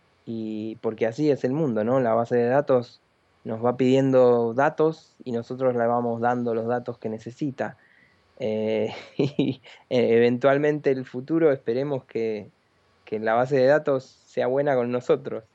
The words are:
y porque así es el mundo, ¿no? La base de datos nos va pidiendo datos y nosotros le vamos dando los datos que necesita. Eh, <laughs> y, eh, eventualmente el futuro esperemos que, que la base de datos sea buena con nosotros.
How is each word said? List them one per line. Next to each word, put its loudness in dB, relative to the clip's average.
y -8
porque -4
así 0
es 0
el -2
mundo, -2
¿no? 0
La 0
base 0
de 2
datos 0
nos -6
va 0
pidiendo 4
datos -2
y -8
nosotros -2
le 2
vamos -2
dando -2
los -4
datos -6
que -10
necesita. -8
Eh, -2
<laughs> -16
y, -2
eh, 4
eventualmente 2
el -2
futuro 0
esperemos -4
que, -6
que -4
la 0
base 2
de 4
datos 2
sea -4
buena 0
con 0
nosotros. -2